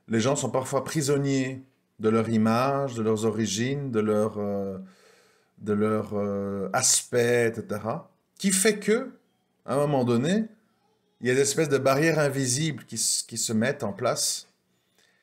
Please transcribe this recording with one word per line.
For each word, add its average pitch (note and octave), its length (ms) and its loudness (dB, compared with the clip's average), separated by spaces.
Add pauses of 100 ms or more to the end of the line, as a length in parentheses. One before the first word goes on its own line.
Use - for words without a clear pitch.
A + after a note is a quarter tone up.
les A2 140 2
gens C3+ 160 2
sont B2+ 140 -2
parfois C3 340 -2
prisonniers C#3 760 0 (380)
de G#2+ 80 2
leur A2 220 2
image, A#2+ 640 2
de A2+ 80 -6
leurs A2 240 0
origines, A2+ 680 -2
de A2 80 0
leur, G#2+ 380 0
euh, G2+ 400 -4 (800)
de G#2 160 -2
leur, G#2+ 400 0
euh, G2+ 580 -4
aspect, A#2+ 760 2
et A2+ 60 -6
cetera, G#2+ 540 -6 (280)
qui G3 140 0
fait G#3 280 2
que, B3 320 -2 (540)
à - 80 -4
un C3 40 2
moment C#3+ 280 2
donné, D3 400 2 (760)
il A#2 80 -4
y B2 40 2
a - 20 4
des C3+ 80 4
espèces D#3 280 0
de C3+ 100 2
barrières C#3+ 400 2
invisibles C3+ 680 -2
qui - 100 -14
s-, - 320 -2
qui A#2 100 -10
se - 140 -4
mettent A#2 320 0
en G2+ 80 -4
place A#2+ 560 -4 (760)